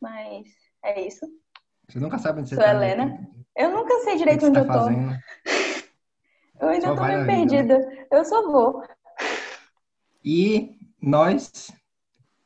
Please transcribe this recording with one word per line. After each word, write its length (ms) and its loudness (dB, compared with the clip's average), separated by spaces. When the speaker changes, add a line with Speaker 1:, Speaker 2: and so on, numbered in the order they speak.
Speaker 1:
mas 460 -16
é 220 -4
isso. 200 -12
Speaker 2:
Você 120 -12
nunca 180 -4
sabe 220 -4
onde 100 -10
você 60 -8
Speaker 1:
Sou 80 4
Speaker 2:
tá, 100 6
né? 200 0
Speaker 1:
Helena. 340 -6
Eu 160 0
nunca 220 0
sei 120 -2
Speaker 2:
O 20 -2
que 0 -
Speaker 1:
direito 220 2
Speaker 2:
que 60 2
você 140 6
Speaker 1:
onde 0 -
Speaker 2:
tá 20 4
Speaker 1:
eu 60 2
tô. 60 4
Speaker 2:
fazendo? 320 -2
Speaker 1:
Eu 100 0
ainda 180 0
Speaker 2:
Só 80 0
Speaker 1:
tô 60 -2
Speaker 2:
vai 160 0
Speaker 1:
meio 20 -2
Speaker 2:
na 60 -2
vida, 520 4
né? 80 2
Speaker 1:
perdida. 260 -16
Eu 140 4
só 260 0
vou. 320 2
Speaker 2:
E 500 0
nós 680 0